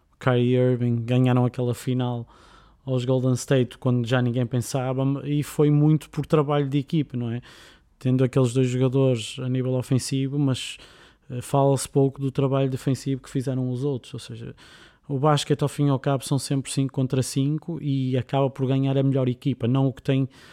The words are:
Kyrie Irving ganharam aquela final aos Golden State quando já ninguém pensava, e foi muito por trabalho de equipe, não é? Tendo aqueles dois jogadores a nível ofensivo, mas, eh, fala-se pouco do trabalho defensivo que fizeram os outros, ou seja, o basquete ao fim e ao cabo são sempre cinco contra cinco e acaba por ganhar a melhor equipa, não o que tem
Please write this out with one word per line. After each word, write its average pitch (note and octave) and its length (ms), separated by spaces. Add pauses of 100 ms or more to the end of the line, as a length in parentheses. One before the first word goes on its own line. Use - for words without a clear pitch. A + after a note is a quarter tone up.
(200)
Kyrie B2 360
Irving A#2+ 500
ganharam B2 400
aquela B2 300
final B2 520 (580)
aos B2+ 180
Golden B2+ 300
State B2+ 460
quando B2 260
já B2 160
ninguém B2 240
pensava, C3 580 (200)
e D3 180
foi D3 300
muito D3 360
por - 160
trabalho D3 460
de C#3+ 80
equipe, C#3+ 400
não A#2+ 140
é? A#2+ 100 (560)
Tendo B2+ 260
aqueles B2+ 300
dois C3 140
jogadores B2+ 720
a C3 100
nível B2+ 240
ofensivo, C3+ 640
mas, C3+ 400 (500)
eh, B2 140
fala-se C#3 480
pouco C#3 320
do C3+ 80
trabalho C3+ 400
defensivo C3 540
que - 60
fizeram B2+ 420
os B2 120
outros, C#3 300
ou A#2+ 60
seja, A#2+ 360 (520)
o C#3+ 100
basquete D3 460
ao C#3+ 40
fim C#3+ 200
e - 20
ao C3+ 80
cabo C#3 260
são C#3+ 140
sempre C3+ 340
cinco C3+ 220
contra C3 300
cinco D3+ 580
e C3 340
acaba C3+ 360
por C3+ 160
ganhar C3+ 320
a - 20
melhor C3+ 260
equipa, B2 400
não C3+ 200
o B2 60
que - 100
tem C3+ 260 (240)